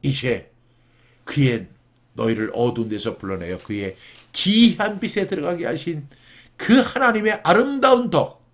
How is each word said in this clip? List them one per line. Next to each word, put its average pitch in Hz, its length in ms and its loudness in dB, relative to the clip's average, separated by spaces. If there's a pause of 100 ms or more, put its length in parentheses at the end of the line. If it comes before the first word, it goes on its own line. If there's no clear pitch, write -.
이제 127 500 -2 (720)
그의 120 440 0 (460)
너희를 110 420 -2
어두운 117 340 0
데서 104 280 -6
불러내어 90 420 -8
그의 101 360 -8 (360)
기이한 214 680 2
빛에 202 280 -4
들어가게 170 380 -6
하신 156 420 -6 (500)
그 240 220 4
하나님의 220 640 0
아름다운 247 680 4
덕 - 340 -2 (100)